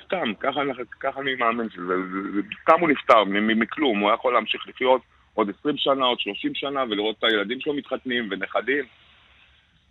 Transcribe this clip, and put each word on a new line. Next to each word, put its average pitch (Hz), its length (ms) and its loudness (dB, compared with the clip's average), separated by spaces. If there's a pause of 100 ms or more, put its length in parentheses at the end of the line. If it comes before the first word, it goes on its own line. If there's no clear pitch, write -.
סתם, 165 360 -4
ככה 135 220 -2
אנחנו, 127 220 -6 (160)
ככה 135 200 -6
אני 139 140 -4
מאמין 117 360 0
שזה, 90 160 -12
זה, 92 480 -2
זה, 101 60 0 (220)
סתם 165 180 6
הוא 170 80 2
נפטר 123 360 6
מ-, 101 220 0
מ-, 110 140 4
מכלום. 113 380 0
הוא 101 100 4
היה 107 60 6
יכול 123 180 0
להמשיך 117 360 -2
לחיות 127 320 2 (340)
עוד 101 160 0
עשרים 143 260 -4
שנה, 135 280 0
עוד 123 160 2
שלושים 151 340 -6
שנה, 139 360 -2
ולראות 107 280 -2
את - 60 -8
הילדים 110 360 2
שלו 147 140 -4
מתחתנים 123 560 -4
ונכדים, 104 540 -2 (1080)